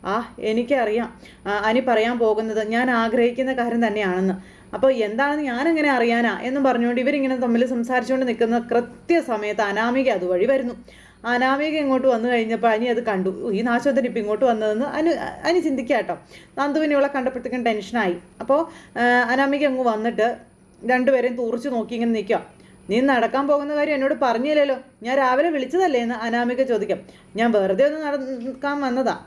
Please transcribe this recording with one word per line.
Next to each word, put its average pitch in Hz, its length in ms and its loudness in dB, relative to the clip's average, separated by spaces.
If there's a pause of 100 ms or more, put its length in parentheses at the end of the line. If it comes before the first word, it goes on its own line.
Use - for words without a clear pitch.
(140)
"ആ, - 20 0 (360)
എനിക്കറിയാം, 233 580 0 (380)
ആ, - 40 -2 (180)
അനി 247 200 2
പറയാൻ 226 340 2
പോകുന്നത് 220 400 0 (120)
ഞാൻ 247 120 2 (140)
ആഗ്രഹിക്കുന്ന 240 520 0 (100)
കാര്യം 233 240 0
തന്നെയാണെന്ന്." 190 500 0 (380)
"അപ്പോൾ 262 140 4 (180)
എന്താണെന്ന് 285 440 -2
ഞാനെങ്ങനെ 294 460 0
അറിയാനാ?" 233 360 2 (140)
എന്നും 269 200 -2
പറഞ്ഞുകൊണ്ട് 240 380 2
ഇവരിങ്ങനെ 269 380 0
തമ്മിൽ 233 180 2 (140)
സംസാരിച്ചുകൊണ്ട് 254 560 0
നിൽക്കുന്ന 233 260 0 (140)
കൃത്യസമയത്ത് 233 1000 -2
അനാമിക 240 460 0
അതുവഴി 180 340 0
വരുന്നു. 240 240 0 (560)
അനാമിക 269 520 0
ഇങ്ങോട്ട് 262 280 0
വന്നു 226 200 0
കഴിഞ്ഞപ്പോൾ 226 420 0
അനി 220 180 0
അത് 226 160 0
കണ്ടു. 190 240 0 (140)
"ഓ, - 100 -4
ഈ 208 140 -2
നാശത്തിന് 247 400 0
ഇപ്പം 233 140 -4
ഇങ്ങോട്ട് 208 260 0
വന്നതെന്ന്" 214 360 0 (120)
അനു, 320 140 2 (360)
അനി 349 180 2
ചിന്തിക്കുക 269 320 0
കേട്ടോ. 160 180 -2 (440)
നന്ദുവിന് 294 360 0
ഇവളെ 277 200 2
കണ്ടപ്പോഴത്തേക്കും 247 520 -4
ടെൻഷനായി. 208 480 -2 (280)
അപ്പോൾ, 277 160 2 (400)
ആ, 233 40 2 (280)
അനാമിക 277 400 2
അങ്ങ് 254 180 -2
വന്നിട്ട് 220 380 0 (640)
രണ്ടുപേരെയും 254 500 2
തൂറിച്ച് 240 340 -4
നോക്കി 220 220 -4
ഇങ്ങനെ 233 200 0
നിൽക്കുക. 202 220 0 (500)
"നീ 214 100 2 (100)
നടക്കാൻ 262 400 2
പോകുന്ന 294 300 0
കാര്യം 302 180 0
എന്നോട് 269 180 0 (100)
പറഞ്ഞില്ലല്ലോ, 269 520 2 (300)
ഞാൻ 262 160 0
രാവിലെ 269 340 2
വിളിച്ചതല്ലേ?" 277 480 0
എന്ന് 233 120 -4 (100)
അനാമിക 240 340 0 (100)
ചോദിക്കാം. 196 300 -2 (380)
"ഞാൻ 233 180 4
വെറുതെ 190 320 4
ഒന്ന് 311 160 -6
നടക്കാൻ 269 720 -6 (100)
വന്നതാ." 240 400 -2